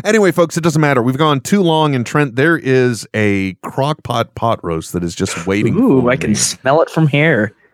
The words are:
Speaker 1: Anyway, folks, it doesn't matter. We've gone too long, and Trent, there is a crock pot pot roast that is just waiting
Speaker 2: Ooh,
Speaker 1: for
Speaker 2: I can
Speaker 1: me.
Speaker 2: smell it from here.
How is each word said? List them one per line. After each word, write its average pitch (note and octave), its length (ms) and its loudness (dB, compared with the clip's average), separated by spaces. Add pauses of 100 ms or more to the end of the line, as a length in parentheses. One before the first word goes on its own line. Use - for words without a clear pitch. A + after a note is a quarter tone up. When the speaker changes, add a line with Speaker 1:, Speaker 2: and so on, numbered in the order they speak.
Speaker 1:
Anyway, G3+ 260 4
folks, E3 260 0
it E3+ 60 -2
doesn't D#3+ 180 0
matter. C#3 220 2
We've C3 160 0
gone D3+ 220 2
too G3+ 220 0
long, D#3 340 2
and A#2+ 100 -4
Trent, C#3+ 300 -2
there D#3 200 2
is B2+ 560 0
a G2 420 0 (100)
crock C#3+ 400 -4
pot A#2+ 320 -4
pot A#2 260 -2
roast E2 300 -6
that F2 100 -4
is E2+ 140 -6
just F2+ 320 -6
waiting A2 280 0
Speaker 2:
Ooh, F#3 260 4
Speaker 1:
for A#2+ 80 0
Speaker 2:
I C3 60 0
can - 140 -4
Speaker 1:
me. G#2 60 0
Speaker 2:
smell - 440 0
it - 100 0
from D#3+ 180 2
here. C#3 440 0 (220)